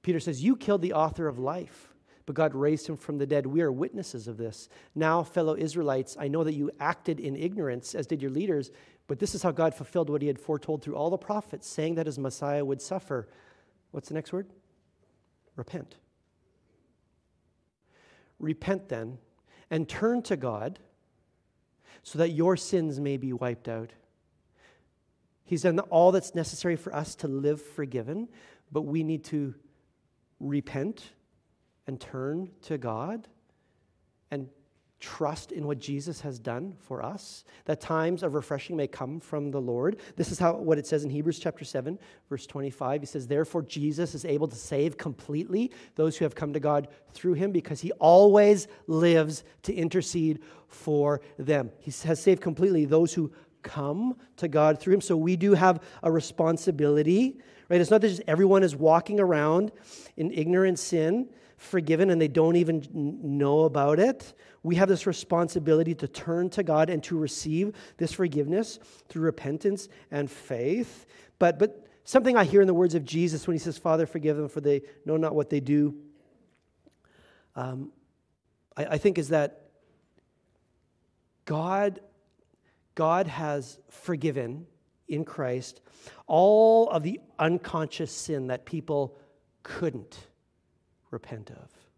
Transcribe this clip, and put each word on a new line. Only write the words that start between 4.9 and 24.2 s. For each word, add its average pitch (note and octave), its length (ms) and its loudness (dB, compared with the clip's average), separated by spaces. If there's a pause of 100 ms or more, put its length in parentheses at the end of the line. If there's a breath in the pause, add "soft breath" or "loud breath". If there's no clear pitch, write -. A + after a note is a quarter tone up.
Now, D#3+ 280 0
fellow D#3 340 -2
Israelites, C#3+ 640 -4
I C#3+ 100 -6
know D#3 160 -2
that D3+ 100 -2
you C#3+ 240 -4
acted D#3+ 420 -4
in C#3 160 -8
ignorance, D#3 580 -6
as D#3 120 -6
did D3+ 140 -4
your C3+ 120 -6
leaders, D#3 400 -4 (340 soft breath)
but C#3 120 -8
this - 160 -4
is - 80 -8
how E3+ 100 0
God D#3+ 220 0
fulfilled D3+ 360 -4
what C#3+ 120 -2
he D3 60 0
had C3+ 100 -2
foretold D3+ 440 -6
through - 140 -10
all D3+ 140 -2
the F#3 80 -2
prophets, - 480 -8
saying D#3+ 300 -4
that D#3+ 100 -4
his C#3+ 120 -8
Messiah C#3+ 460 -4
would C3+ 180 -4
suffer." - 460 -8 (640 soft breath)
What's D3+ 160 -14
the D3+ 60 -12
next D#3 180 -8
word? F#3+ 160 -8 (1080)
Repent. - 400 -14 (2500 soft breath)
"Repent E3 480 -6
then, A#2 300 -8 (520 soft breath)
and D#3+ 180 -4
turn A#3 340 -2
to G3+ 140 -4
God, B2 440 -8 (1200 soft breath)
so - 160 -10
that E3+ 120 2
your E3+ 260 2
sins D#3+ 420 -2
may C#3+ 180 -4
be B2+ 160 -6
wiped B2 360 -6
out." A2+ 240 -10 (1500 soft breath)